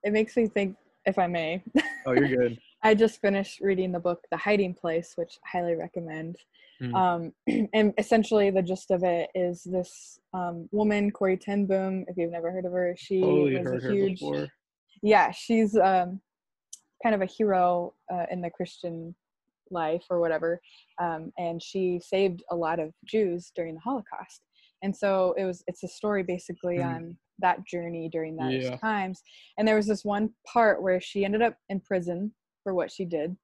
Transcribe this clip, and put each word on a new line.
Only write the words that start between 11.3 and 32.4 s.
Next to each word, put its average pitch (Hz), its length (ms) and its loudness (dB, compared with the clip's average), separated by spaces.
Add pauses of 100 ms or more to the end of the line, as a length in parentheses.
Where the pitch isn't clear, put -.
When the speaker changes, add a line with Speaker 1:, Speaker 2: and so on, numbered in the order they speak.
Speaker 1:
ten 202 280 -2
Boom, 190 420 0
if 180 80 -10
you've 170 160 -2
never 170 200 -4
heard 185 140 -6
of 180 80 -4
her, 180 220 0
she 190 260 -2
Speaker 2:
Totally 147 360 4
Speaker 1:
was 131 100 -4
a 127 40 -2
Speaker 2:
heard 127 140 -4
her - 60 -2
Speaker 1:
huge 196 280 0
Speaker 2:
before. 147 280 -4 (540)
Speaker 1:
Yeah, 202 300 4
she's, 220 440 0
um, 185 460 4 (800)
kind 220 140 2
of 190 80 0
a - 20 0
hero, 180 680 2 (180)
uh, 175 160 -4
in 180 120 -6
the 170 100 -6
Christian 170 640 -10 (560)
life 170 400 -2
or 175 80 0
whatever. 165 420 0 (400)
Um, 165 380 -6
and 170 240 -4
she 180 420 -2
saved 190 460 0
a 175 40 -2
lot 170 240 -2
of 160 140 -6 (100)
Jews 180 520 -2
during 165 180 -6
the 160 80 -14
Holocaust. - 640 -8 (420)
And 196 100 -2
so 190 400 2
it 196 100 0
was, 180 200 -6
it's - 180 -8
a 185 40 -8
story 202 340 -2
basically 180 560 -4
Speaker 2:
Mm. 170 180 -2
Speaker 1:
on 165 220 -12 (220)
that 180 260 0
journey 170 420 -6
during 160 300 -6
those 156 160 -2 (120)
Speaker 2:
Yeah. 127 120 -6
Speaker 1:
times. 202 460 -4 (340)
And 214 100 2
there 214 80 6
was 208 120 2
this 214 180 -2
one 208 300 -2 (100)
part 220 380 4
where 185 180 2
she 196 240 -2
ended 208 160 0
up 233 160 0 (120)
in 196 120 -4
prison 180 540 -4 (280)